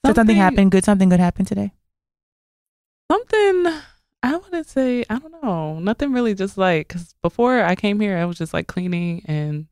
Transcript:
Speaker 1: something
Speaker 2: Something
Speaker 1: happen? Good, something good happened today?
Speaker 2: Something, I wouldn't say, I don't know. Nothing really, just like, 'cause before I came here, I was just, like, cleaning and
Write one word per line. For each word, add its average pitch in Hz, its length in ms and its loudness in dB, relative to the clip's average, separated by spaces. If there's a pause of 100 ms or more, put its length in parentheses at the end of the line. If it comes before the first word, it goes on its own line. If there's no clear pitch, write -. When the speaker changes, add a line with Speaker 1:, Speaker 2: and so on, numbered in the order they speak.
Speaker 1:
something - 80 4
Speaker 2:
Something 220 220 4
Speaker 1:
happen? 196 340 4
Good, 190 140 2
something 190 240 4
good 180 120 4
happened 180 280 0
today? 202 240 -6 (1400)
Speaker 2:
Something, 392 560 2 (560)
I 277 140 0
wouldn't 349 300 -8
say, 247 420 -2
I 226 100 -4
don't 320 240 -14
know. 160 360 -4
Nothing 233 340 -2
really, 240 220 0
just 190 240 -6
like, 175 300 0
'cause 175 340 -12
before 240 400 0
I 180 120 2
came 208 260 -2
here, 202 180 0
I 170 60 -2
was 175 140 -6
just, 160 140 -6
like, - 140 -4
cleaning 175 600 -6
and 151 460 -4